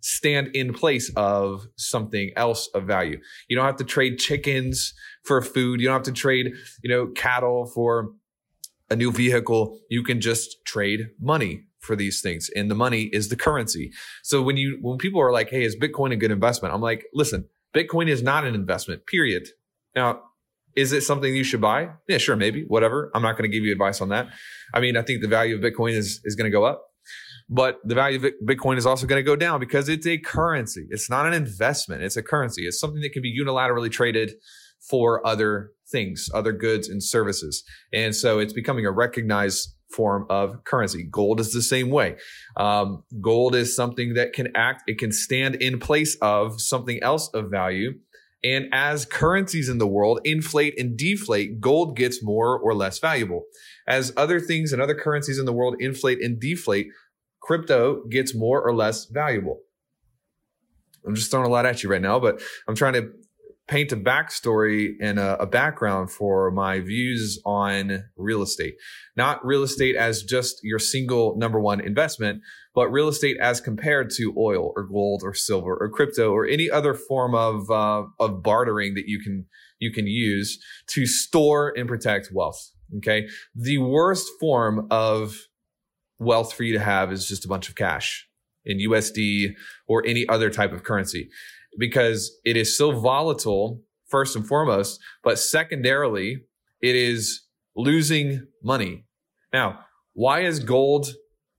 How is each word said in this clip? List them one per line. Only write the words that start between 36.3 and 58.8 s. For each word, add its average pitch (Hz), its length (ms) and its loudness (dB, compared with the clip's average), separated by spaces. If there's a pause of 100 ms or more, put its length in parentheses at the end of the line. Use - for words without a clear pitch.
other 110 200 0
goods 107 340 0
and 95 160 -6
services. 101 600 -2 (280)
And 107 240 0
so 110 240 2
it's 107 140 -2
becoming 120 320 -2
a 98 60 2
recognized 107 840 0 (180)
form 101 360 0
of 98 340 -2
currency. 95 400 -2
Gold 107 380 2
is 107 100 -4
the 120 100 -2
same 127 280 0
way. 127 260 2 (400)
Um, 101 480 0 (160)
gold 117 340 4
is 120 220 2
something 120 380 -2
that 120 180 0
can 123 240 -4
act, 120 320 0
it 110 100 -4
can 117 140 -2
stand 131 440 -2
in 127 240 -2
place 151 420 0
of 107 400 2
something 123 420 -4
else 156 300 0
of 104 180 -4
value. 95 480 -2 (440)
And 131 280 -2
as 139 340 0
currencies 170 600 0
in 127 100 -2
the 110 80 2
world 104 380 2
inflate 151 560 0
and 120 180 -4
deflate, 113 640 -2
gold 139 380 2
gets 123 260 0
more 113 340 2
or 110 160 2
less 98 240 -2
valuable. 113 460 -2 (420)
As 127 300 0
other 160 240 4
things 160 320 -2
and 127 100 0
other 143 140 2
currencies 147 420 -2
in 135 80 -2
the 123 80 0
world 123 260 2
inflate 127 440 0
and 117 160 -2
deflate, 117 480 -2 (540)
crypto 147 640 2
gets 131 280 -2
more 117 300 2
or 120 100 2
less 110 320 0